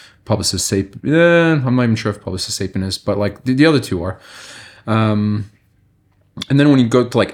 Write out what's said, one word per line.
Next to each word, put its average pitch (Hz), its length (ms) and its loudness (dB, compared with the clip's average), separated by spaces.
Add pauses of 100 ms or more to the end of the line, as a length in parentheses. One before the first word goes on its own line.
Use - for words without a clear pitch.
(260)
Publicis 95 340 -2
Sapient, - 460 -4
eh, 165 600 2
I'm 123 120 0
not 123 60 2
even 113 120 2
sure 110 160 -2
if - 80 -8
Publicis 92 320 -8
Sapient 95 340 -6
is, 95 120 -6
but, 101 200 -4
like, 101 280 -4
the, 127 80 0
the 139 120 4
other 156 140 4
two 90 240 -4
are. 92 160 -8 (680)
Um, 107 640 0 (1000)
and 139 100 2
then 147 100 4
when 139 100 6
you 120 100 2
go 120 180 2
to, 120 100 -4
like, 101 160 2